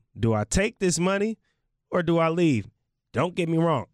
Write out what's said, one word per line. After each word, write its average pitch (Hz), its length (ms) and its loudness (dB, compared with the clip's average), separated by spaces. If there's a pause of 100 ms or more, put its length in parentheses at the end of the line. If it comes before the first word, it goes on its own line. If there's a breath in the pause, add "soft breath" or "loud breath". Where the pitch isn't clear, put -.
(180)
do 113 160 2
I 104 100 0
take - 340 -2
this 175 200 0
money 196 400 -2 (520)
or 180 120 -2
do 170 160 0
I 165 100 2
leave?" 160 400 0 (460)
Don't 170 200 -2
get 170 140 -2
me 165 80 0
wrong. 160 380 0